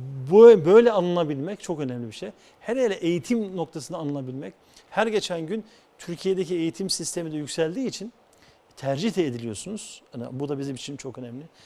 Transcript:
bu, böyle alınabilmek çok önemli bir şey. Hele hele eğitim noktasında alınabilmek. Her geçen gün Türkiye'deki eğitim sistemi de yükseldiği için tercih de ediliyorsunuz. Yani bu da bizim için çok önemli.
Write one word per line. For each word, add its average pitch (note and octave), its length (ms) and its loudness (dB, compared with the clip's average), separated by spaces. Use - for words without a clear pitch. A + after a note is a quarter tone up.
bu, G#3+ 340 12
böyle A3+ 260 8
alınabilmek F3 680 -2
çok D#3+ 180 -6
önemli B2 280 -8
bir G#2+ 80 -16
şey. G3+ 160 -12
Hele B3+ 240 -4
hele G#3 120 0
eğitim F#3 640 -4
noktasında E3 400 -8
alınabilmek. C#3+ 560 -8
Her A3 180 -2
geçen F#3 400 -4
gün G#3 180 -8
Türkiye'deki F3+ 580 -4
eğitim E3 340 -4
sistemi E3 420 -6
de D3+ 60 -8
yükseldiği E3 500 -4
için G3+ 260 -10
tercih C#3+ 380 -4
de E3+ 120 0
ediliyorsunuz. A#2+ 760 -10
Yani A#2+ 180 -12
bu C#3 180 -8
da C#3 100 -6
bizim C#3 160 -8
için C#3 220 -14
çok C3 200 -14
önemli. B2+ 260 -14